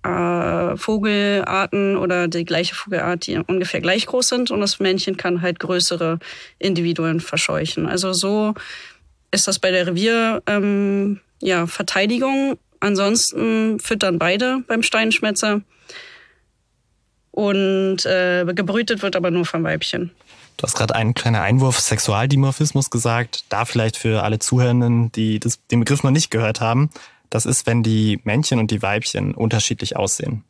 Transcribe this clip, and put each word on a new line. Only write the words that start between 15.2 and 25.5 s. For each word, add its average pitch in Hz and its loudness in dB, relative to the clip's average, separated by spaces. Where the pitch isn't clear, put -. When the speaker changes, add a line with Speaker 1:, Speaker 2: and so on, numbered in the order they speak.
Speaker 1:
Und, 196 0
äh, 180 2
gebrütet 214 0
wird 196 -2
aber 180 2
nur 175 2
vom 165 -2
Weibchen. 165 -4
Speaker 2:
Du - -4
hast - -2
gerade 110 0
einen 113 2
kleinen 113 2
Einwurf 123 2
Sexualdimorphismus 135 2
gesagt. 117 -2
Da 113 0
vielleicht 110 0
für 110 0
alle 107 0
Zuhörenden, 120 2
die 110 0
das, - -2